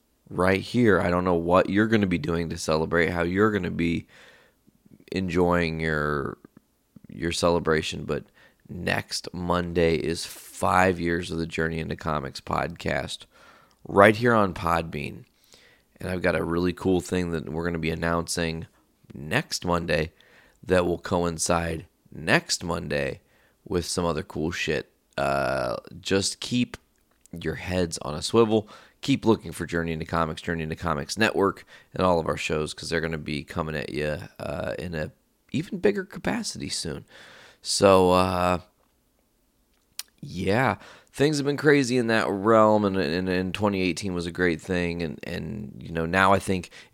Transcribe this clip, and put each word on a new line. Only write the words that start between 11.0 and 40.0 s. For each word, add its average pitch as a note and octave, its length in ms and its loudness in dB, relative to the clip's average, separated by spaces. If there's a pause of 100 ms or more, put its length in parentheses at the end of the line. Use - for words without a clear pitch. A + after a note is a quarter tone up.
of E2 80 -6
the E2 80 -2
Journey E2 340 -4
into E2 160 -6
Comics D2+ 460 -6
podcast D#2 840 -6 (600)
right G2+ 280 8
here A#2+ 180 2
on G2+ 220 2
Podbean. E2 720 -4 (760)
And F#2 100 -8
I've F#2 140 -4
got F2 120 2
a E2+ 80 0
really E2+ 300 0
cool F#2 260 2
thing F2+ 320 -2
that D#2+ 160 -6
we're E2 180 -4
gonna E2+ 120 -2
be D#2+ 140 -2
announcing E2 720 -2 (480)
next E2 520 -6
Monday E2 480 0 (500)
that F2+ 240 2
will F2 100 0
coincide E2+ 880 -2 (260)
next G2+ 520 -2
Monday E2 580 -4 (460)
with F2 180 -2
some F2+ 200 -2
other D#2+ 180 0
cool D#2 260 -4
shit. D#2+ 400 -4 (260)
Uh, C2 600 -2 (260)
just - 380 -2
keep - 380 -2 (540)
your E2 240 -6
heads F2+ 480 -2
on D2 120 -6
a D#2+ 60 -8
swivel. A2 460 2 (340)
Keep - 240 0
looking G#2+ 260 2
for E2+ 140 -6
Journey E2 260 -2
into D#2+ 140 -6
Comics, E2 360 -2
Journey E2+ 220 -4
into D#2 120 -6
Comics D#2+ 420 -4
Network, G2 480 0 (280)
and F#2 120 2
all F2+ 140 4
of D#2 80 -4
our D2+ 100 -2
shows, D2+ 360 -2
'cause - 160 -12
they're D#2+ 120 0
gonna E2 160 -4
be D2 260 -6
coming D#2 320 -6
at C#2 140 -6
you, D2+ 300 -4 (200)
uh, - 400 -6
in F2 160 -8
a D#2 160 -4 (400)
even E3 280 -6
bigger G3+ 260 0
capacity F3+ 640 -6
soon. - 360 -8 (560)
So, F#2+ 500 8
uh, F2+ 480 4 (1600)